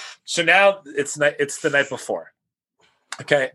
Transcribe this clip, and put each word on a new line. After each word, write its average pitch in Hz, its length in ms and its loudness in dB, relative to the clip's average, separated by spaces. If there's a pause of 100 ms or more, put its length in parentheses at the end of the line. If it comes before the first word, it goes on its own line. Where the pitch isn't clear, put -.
(260)
So - 160 -4
now 196 440 4
it's 147 340 -6
ni-, 147 180 2
it's 139 240 -4
the 156 80 -2
night 139 200 0
before. 101 420 -8 (920)
Okay, 139 340 2